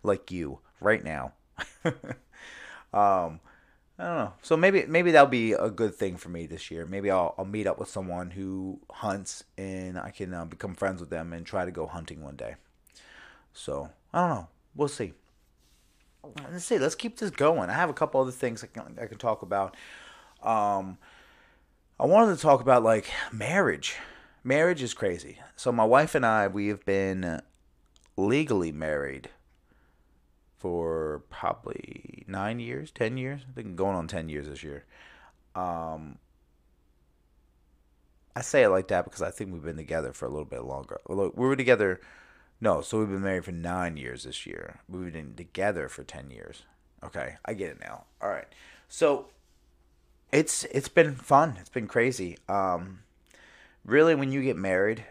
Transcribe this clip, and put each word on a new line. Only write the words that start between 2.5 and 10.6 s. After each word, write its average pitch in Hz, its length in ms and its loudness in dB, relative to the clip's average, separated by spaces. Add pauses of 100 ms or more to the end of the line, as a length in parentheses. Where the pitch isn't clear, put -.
Um, 92 480 2 (580)
I 180 60 -8
don't 175 120 -4
know. 110 160 -4 (100)
So - 140 4
maybe, 185 300 6
maybe 170 260 4
that'll 143 160 12
be 113 240 2
a 104 180 2
good 104 240 -2
thing 95 220 -2
for 87 120 -14
me 85 180 -8
this 80 240 -12
year. 82 160 -8
Maybe 98 240 -2
I'll, 92 280 2
I'll 95 60 -6
meet 101 220 -4
up - 120 2
with - 100 -8
someone 90 420 -6
who 95 500 -8 (100)
hunts 101 540 -6 (140)
and 92 400 -8
I - 120 -10
can, 92 220 -8
uh, 85 140 -8
become 85 280 -10